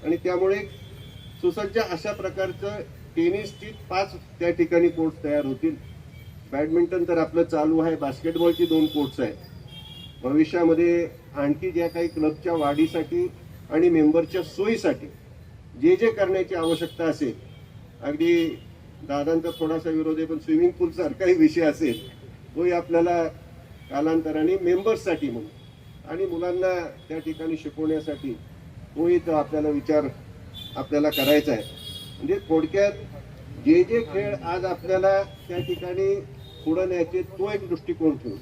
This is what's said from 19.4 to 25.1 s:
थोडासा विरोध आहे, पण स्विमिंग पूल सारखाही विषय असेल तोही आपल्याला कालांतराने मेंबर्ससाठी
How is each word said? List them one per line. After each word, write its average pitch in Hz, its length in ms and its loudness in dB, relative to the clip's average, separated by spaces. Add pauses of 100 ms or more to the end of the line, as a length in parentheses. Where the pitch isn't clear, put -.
थोडासा 160 320 -2
विरोध 160 260 0
आहे, 160 100 -2
पण 156 120 -4
स्विमिंग 165 320 4
पूल 175 220 0
सारखाही 185 420 2
विषय 165 280 6
असेल 143 440 0 (500)
तोही 175 160 2
आपल्याला 170 500 2 (680)
कालांतराने 156 720 2
मेंबर्ससाठी 180 680 0